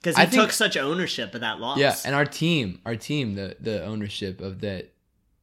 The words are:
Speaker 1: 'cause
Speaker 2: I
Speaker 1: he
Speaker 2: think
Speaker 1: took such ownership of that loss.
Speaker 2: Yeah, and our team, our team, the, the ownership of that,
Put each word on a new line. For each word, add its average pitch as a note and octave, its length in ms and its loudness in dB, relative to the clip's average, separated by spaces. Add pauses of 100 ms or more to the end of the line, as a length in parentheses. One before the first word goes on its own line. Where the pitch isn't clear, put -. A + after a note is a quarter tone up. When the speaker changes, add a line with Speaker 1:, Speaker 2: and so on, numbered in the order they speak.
Speaker 1:
'cause E3+ 140 0
Speaker 2:
I D#3+ 80 10
Speaker 1:
he F#3 60 2
Speaker 2:
think A3+ 120 6
Speaker 1:
took D#4 100 4
such G#3 240 2
ownership C#3 580 -2
of A#2 60 -8
that A2+ 200 -4
loss. C3 180 -2
Speaker 2:
Yeah, C#3 260 4
and C3+ 100 0
our D3 120 4
team, D3 600 0
our A#2 100 -4
team, B2+ 380 -4
the, F#2+ 260 -8
the G#2 240 -4
ownership G2+ 560 -6
of F#2+ 200 -8
that, G2+ 320 -6 (500)